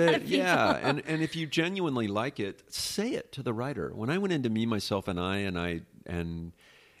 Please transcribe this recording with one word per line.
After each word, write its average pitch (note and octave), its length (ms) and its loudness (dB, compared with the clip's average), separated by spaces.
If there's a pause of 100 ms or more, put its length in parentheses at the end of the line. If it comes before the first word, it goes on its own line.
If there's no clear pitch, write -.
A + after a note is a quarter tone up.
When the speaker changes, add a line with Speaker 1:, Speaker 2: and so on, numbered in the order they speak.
Speaker 1:
it, - 80 6
Speaker 2:
of - 60 0
people. - 160 2
Speaker 1:
yeah. C3 440 4
And, C#3 240 0
and D#3+ 160 0
if D#3+ 140 -2
you E3 100 -4
genuinely D#3+ 640 0
like A2 320 -2
it, G2 320 -6
say - 380 -4
it - 220 -6
to C3+ 100 -10
the B2 100 0
writer. A2+ 420 -4
When A2 140 -4
I D#3 100 2
went G3 140 0
into C3+ 160 2
Me, A2 180 2
Myself, G#2 420 0
and F2+ 120 0
I, F#2+ 180 0
and G2 200 -2
I, E2+ 240 -2 (240)
and, E2+ 460 -6 (480)